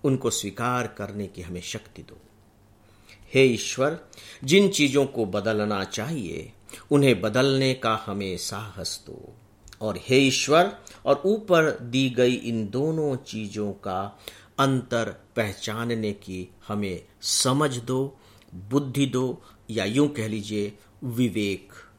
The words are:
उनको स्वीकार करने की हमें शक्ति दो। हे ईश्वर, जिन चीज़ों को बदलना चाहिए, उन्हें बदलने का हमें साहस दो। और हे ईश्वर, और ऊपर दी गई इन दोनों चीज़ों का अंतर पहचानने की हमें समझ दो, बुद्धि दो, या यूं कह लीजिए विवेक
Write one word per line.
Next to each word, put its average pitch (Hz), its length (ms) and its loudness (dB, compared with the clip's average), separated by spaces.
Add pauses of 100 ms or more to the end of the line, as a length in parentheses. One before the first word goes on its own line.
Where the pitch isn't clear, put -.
उनको 131 260 0
स्वीकार 120 560 -4
करने 101 400 -8
की 90 160 -14
हमें 87 200 -10
शक्ति - 400 -12
दो। - 180 -20 (1120)
हे 135 100 8
ईश्वर, 131 540 0 (460)
जिन 190 240 6
चीज़ों 139 380 4
को 117 200 -2
बदलना 104 580 0
चाहिए, 104 680 -8 (380)
उन्हें 139 300 6
बदलने 131 540 2
का 110 320 -2
हमें 98 300 -4
साहस 98 680 -10
दो। - 280 -18 (460)
और 110 280 -4
हे 127 100 6
ईश्वर, 147 580 4 (280)
और 139 200 2
ऊपर 185 560 4
दी 127 300 0
गई 123 240 4
इन 113 340 -4
दोनों 147 480 -2
चीज़ों 104 560 -6
का 95 460 -6 (400)
अंतर 127 460 0 (320)
पहचानने 110 760 -4
की 92 420 -10 (140)
हमें 104 360 -4 (160)
समझ 135 560 0
दो, 131 420 -4 (360)
बुद्धि 135 520 -2
दो, 127 360 -4 (280)
या 107 140 -2
यूं 135 240 2
कह 113 200 -4
लीजिए 104 500 -4 (260)
विवेक 110 680 -2 (260)